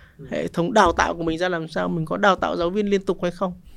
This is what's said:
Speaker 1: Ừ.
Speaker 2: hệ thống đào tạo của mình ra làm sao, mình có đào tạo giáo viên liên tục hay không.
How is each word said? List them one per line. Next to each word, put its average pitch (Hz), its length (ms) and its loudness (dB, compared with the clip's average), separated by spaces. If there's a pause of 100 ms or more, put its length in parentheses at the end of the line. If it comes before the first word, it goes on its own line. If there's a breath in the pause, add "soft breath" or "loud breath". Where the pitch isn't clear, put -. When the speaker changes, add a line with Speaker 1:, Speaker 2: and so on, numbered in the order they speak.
(180 loud breath)
Speaker 1:
Ừ. 160 120 -16
Speaker 2:
hệ - 180 -4
thống 170 240 0
đào 170 200 6
tạo 170 220 2
của 170 80 -6
mình 160 160 -2
ra 180 100 0
làm 160 200 -4
sao, 180 200 -2
mình 170 160 -2
có 175 120 -4
đào 196 200 4
tạo 170 200 -2
giáo 170 140 0
viên 208 160 0
liên 196 180 0
tục 180 180 -2
hay 175 80 0
không. 180 220 -4 (240 soft breath)